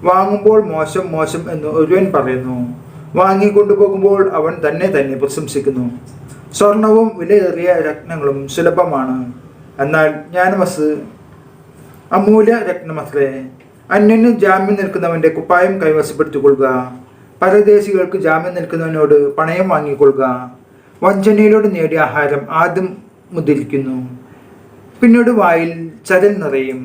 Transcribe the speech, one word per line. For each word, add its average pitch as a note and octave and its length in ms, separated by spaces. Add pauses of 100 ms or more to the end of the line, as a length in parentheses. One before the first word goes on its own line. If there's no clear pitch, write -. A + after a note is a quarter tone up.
വാങ്ങുമ്പോൾ G3+ 520 (120)
മോശം, D#3 420
മോശം D#3+ 300 (100)
എന്ന് D3+ 160 (100)
ഒരുവൻ F3+ 260 (100)
പറയുന്നു, B2+ 420 (640)
വാങ്ങിക്കൊണ്ടുപോകുമ്പോൾ G3 1000 (160)
അവൻ D#3+ 160 (120)
തന്നെ E3 300
തന്നെ C3+ 260
പ്രശംസിക്കുന്നു. C#3 640 (720)
സ്വർണവും G#3+ 500 (120)
വിലയേറിയ F3 500 (180)
രത്നങ്ങളും D3 520 (160)
സുലഭമാണ്, E3 640 (680)
എന്നാൽ D#3 260 (220)
ജ്ഞാനമസ് F3+ 560 (1300)
അമൂല്യ G#3+ 380 (120)
രത്നമത്രേ. D3+ 600 (680)
അന്യന് A3 340 (140)
ജാമ്യം G3 360
നിൽക്കുന്നവൻ്റെ E3+ 580
കുപ്പായം F3+ 440
കൈവശപ്പെടുത്തിക്കൊള്ളുക, C#3+ 840 (760)
പരദേശികൾക്ക് G3 840
ജാമ്യം E3 320
നിൽക്കുന്നവനോട് D#3+ 600 (200)
പണയം E3+ 360
വാങ്ങിക്കൊള്ളുക. C#3 500 (840)
വഞ്ചനയിലൂടെ G#3 720
നേടിയ D#3+ 300
ആഹാരം C#3+ 360 (180)
ആദ്യം F#3 280 (460)
മുതിരിക്കുന്നു, C#3 600 (1000)
പിന്നീട് A#3 400
വായിൽ E3+ 320 (380)
ചരൽ G3 340
നിറയും. C3 420